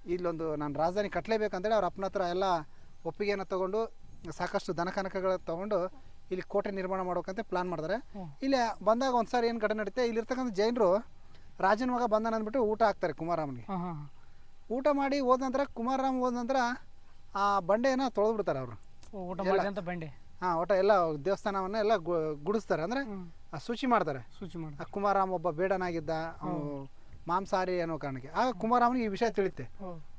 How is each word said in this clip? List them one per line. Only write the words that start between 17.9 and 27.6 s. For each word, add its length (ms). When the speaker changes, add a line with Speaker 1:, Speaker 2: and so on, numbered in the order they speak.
Speaker 1:
ತೊಳೆದ್ಬಿಡ್ತಾರೆ 500
ಅವ್ರು. 220
Speaker 2:
ಓ, 140
ಊಟ 100
Speaker 1:
ಎಲ್ಲ. 100
Speaker 2:
ಮಾಡಿದಂಥ 280
ಬಂಡೆ. 280
Speaker 1:
ಹಾ, 160
ಊಟ 140
ಎಲ್ಲ 220
ದೇವಸ್ಥಾನವನ್ನ 500
ಎಲ್ಲ 220
ಗು-, 480
ಗುಡಿಸ್ತಾರೆ. 380
ಅಂದ್ರೆ, 220
Speaker 2:
ಹ್ಮ್. 280
Speaker 1:
ಆ, 40
ಶುಚಿ 300
ಮಾಡ್ತಾರೆ. 420
Speaker 2:
ಶುಚಿ 200
ಮಾಡ್ತಾರೆ. 320
Speaker 1:
ಆ 20
ಕುಮಾರರಾಮ 400
ಒಬ್ಬ 180
ಬೇಡನಾಗಿದ್ದ, 600
ಅವನು 480
Speaker 2:
ಹ್ಮ್. 300
Speaker 1:
ಮಾಂಸಾಹಾರಿ 520